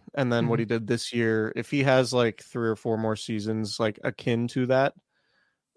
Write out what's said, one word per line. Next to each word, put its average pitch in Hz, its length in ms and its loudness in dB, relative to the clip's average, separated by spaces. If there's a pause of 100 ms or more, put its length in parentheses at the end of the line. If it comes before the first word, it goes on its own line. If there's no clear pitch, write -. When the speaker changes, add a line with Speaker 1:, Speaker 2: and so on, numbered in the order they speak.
(160)
Speaker 1:
and 127 160 0
then 117 160 2
what 113 120 2
he 113 60 -2
Speaker 2:
Mm-hmm. 110 100 -2
Speaker 1:
did 113 120 -4
this 117 240 -2
year, 113 460 0
if 120 120 -8
he 143 140 0
has, 131 300 4
like, 120 280 0
three 117 280 -4
or 107 80 0
four 113 200 -2
more 110 200 -2
seasons, 110 640 -4
like, 107 200 -2
akin 120 480 -2
to 127 180 -2
that, 131 260 2 (840)